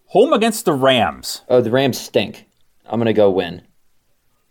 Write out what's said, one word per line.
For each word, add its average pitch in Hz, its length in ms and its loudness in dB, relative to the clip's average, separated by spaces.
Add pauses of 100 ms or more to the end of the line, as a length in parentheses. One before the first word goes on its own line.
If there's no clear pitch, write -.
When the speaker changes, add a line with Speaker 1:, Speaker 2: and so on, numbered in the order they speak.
Speaker 1:
Home 247 260 2
against 226 320 -2
the 170 80 0
Rams. 123 760 -2
Speaker 2:
Oh, 123 120 4
the 110 100 -2
Rams 127 280 0
stink. - 460 -6 (400)
I'm 113 140 -6
gonna 113 140 0
go 101 180 4
win. 87 320 -4 (880)